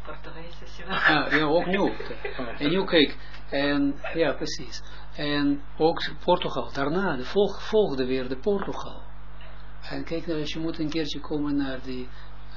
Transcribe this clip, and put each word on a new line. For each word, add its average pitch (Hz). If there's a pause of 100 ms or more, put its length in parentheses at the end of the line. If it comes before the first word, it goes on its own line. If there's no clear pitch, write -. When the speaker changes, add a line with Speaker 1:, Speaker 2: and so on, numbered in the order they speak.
Speaker 1:
Portugese 160
synagoge. 175
Speaker 2:
Ah, 147
ja, 156
ook 165
nu. 180 (680)
En 147
nu 185
kijk, 165 (320)
en, 143 (140)
ja, 156
precies. - (340)
En 143 (160)
ook 160 (220)
Portugal, 156
daarna, 156
de 123
volg-, -
volgde 151
weer 127
de 131
Portugal. 185 (800)
En 139
kijk 165
nou, 160
als 147
je 160
moet 160
een 151
keertje 147
komen 147
naar 135
die, 127 (480)